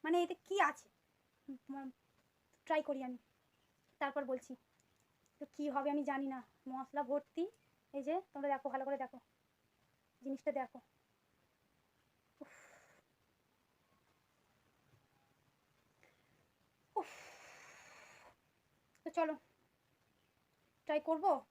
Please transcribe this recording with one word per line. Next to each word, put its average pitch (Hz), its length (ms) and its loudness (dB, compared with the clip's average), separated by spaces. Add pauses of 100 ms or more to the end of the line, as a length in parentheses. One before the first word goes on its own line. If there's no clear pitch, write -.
মানে, 320 180 4
এতে 349 220 0
কি 392 180 -2
আছে? 294 260 4 (600)
উম, 277 400 -10 (800)
ট্রাই 311 160 4
করি 285 200 0
আমি, 247 140 -6 (840)
তারপর 277 240 0
বলছি। 254 280 -4 (880)
তো - 100 -4
কি 294 180 -6
হবে 269 220 2
আমি 294 120 2
জানি 277 240 0
না। 262 120 -6 (280)
মশলা 262 360 -4
ভর্তি, 285 400 0 (500)
এই 277 100 -2
যে 302 120 0 (140)
তোমরা 285 200 -2
দেখো, 269 200 0
ভালো 262 160 -2
করে 277 120 0
দেখো 254 200 -6 (1040)
জিনিসটা, 269 300 -2
দেখো। 262 280 -6 (1600)
উফ। - 100 -16 (4000)
উফ। 381 140 0 (2000)
তো 320 40 -4
চলো 311 240 2 (1500)
ট্রাই 302 120 4
করবো। 320 320 6 (200)